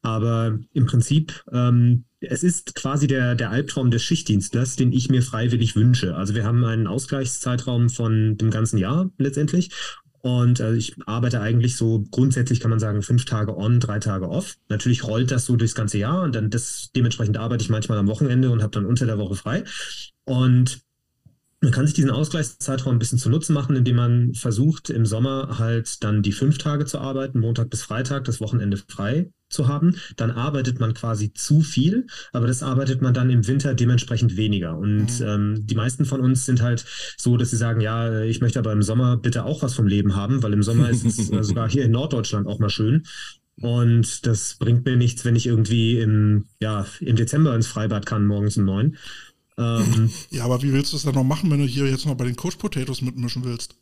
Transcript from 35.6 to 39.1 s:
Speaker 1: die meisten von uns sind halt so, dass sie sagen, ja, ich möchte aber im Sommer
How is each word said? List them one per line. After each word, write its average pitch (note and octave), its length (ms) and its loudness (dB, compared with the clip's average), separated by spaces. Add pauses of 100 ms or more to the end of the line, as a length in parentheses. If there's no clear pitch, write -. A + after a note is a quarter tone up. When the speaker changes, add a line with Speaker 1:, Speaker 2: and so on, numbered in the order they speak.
Speaker 1:
die - 80 -4
meisten B2 320 0
von C3+ 160 -2
uns B2+ 240 2
sind B2 160 2
halt A#2+ 240 0 (320)
so, A#2+ 180 2
dass A#2 140 2
sie A2+ 80 -2
sagen, A#2 240 0
ja, A2+ 400 -2
ich A2+ 180 -2
möchte B2 180 0
aber G#2+ 140 0
im G#2 100 2
Sommer A#2+ 360 2